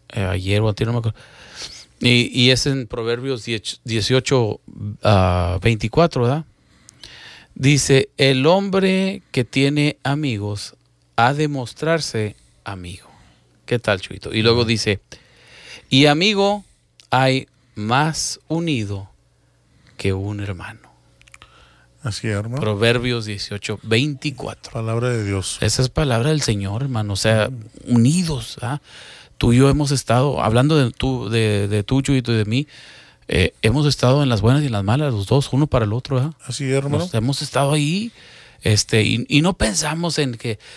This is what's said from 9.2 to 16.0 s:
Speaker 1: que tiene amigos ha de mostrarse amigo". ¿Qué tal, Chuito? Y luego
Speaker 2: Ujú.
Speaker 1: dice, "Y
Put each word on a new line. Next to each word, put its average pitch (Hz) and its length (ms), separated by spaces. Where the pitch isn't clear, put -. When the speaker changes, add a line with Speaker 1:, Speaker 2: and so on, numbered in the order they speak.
Speaker 1:
que 123 140
tiene 147 580
amigos 113 720
ha 123 180
de 151 140
mostrarse 139 880
amigo". 92 460
¿Qué 123 140
tal, 101 220
Chuito? - 320
Y 113 80
luego 117 200
Speaker 2:
Ujú. 113 80
Speaker 1:
dice, 107 300
"Y 143 180